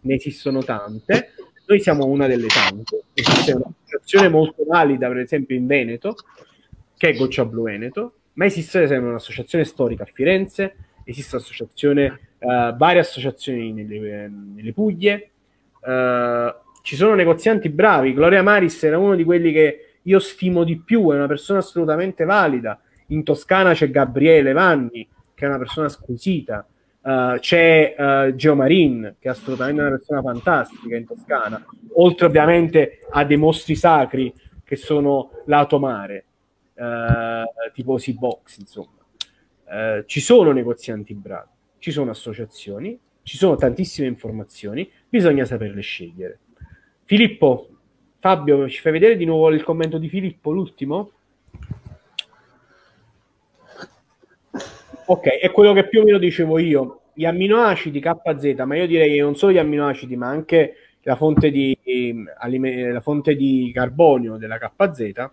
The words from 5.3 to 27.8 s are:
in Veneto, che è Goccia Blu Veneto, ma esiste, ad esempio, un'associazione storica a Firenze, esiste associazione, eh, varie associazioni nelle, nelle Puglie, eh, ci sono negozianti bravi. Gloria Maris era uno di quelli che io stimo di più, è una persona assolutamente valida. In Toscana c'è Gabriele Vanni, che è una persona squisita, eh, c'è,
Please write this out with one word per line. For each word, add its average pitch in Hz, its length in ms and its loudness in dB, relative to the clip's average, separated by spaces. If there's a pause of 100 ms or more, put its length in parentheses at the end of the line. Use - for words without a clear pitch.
in 127 140 -2
Veneto, 131 480 -2 (800)
che 165 140 0
è 135 60 0
Goccia 131 280 -2
Blu 113 200 -6
Veneto, 120 500 -10 (200)
ma 170 120 -2
esiste, 190 320 -4
ad 165 80 4
esempio, 127 240 -2
un'associazione 120 560 -6
storica 120 380 -4
a - 80 -14
Firenze, 190 640 -2 (280)
esiste 131 320 -12
associazione, 139 840 -2 (200)
eh, 120 380 0
varie 170 240 4
associazioni 123 720 -6
nelle, 104 560 -10
nelle 101 420 -14
Puglie, 202 600 -2 (540)
eh, 123 680 -2 (280)
ci - 120 -10
sono 208 200 4
negozianti 180 520 2
bravi. 151 460 2
Gloria 170 280 4
Maris 190 420 2
era 156 140 2
uno 196 180 2
di 165 100 0
quelli 170 260 2
che 151 300 2 (260)
io 190 120 4
stimo 180 440 -2
di 165 140 -2
più, 196 340 2
è 143 40 2
una 143 120 0
persona 151 320 -2
assolutamente 170 640 -2
valida. 147 560 0 (280)
In 151 160 -4
Toscana 180 500 2
c'è 147 180 0
Gabriele 135 600 4
Vanni, 135 520 0 (280)
che - 100 -10
è 143 60 -2
una 139 80 -4
persona 139 320 -6
squisita, 127 760 -8 (380)
eh, 127 360 -2
c'è, 165 580 4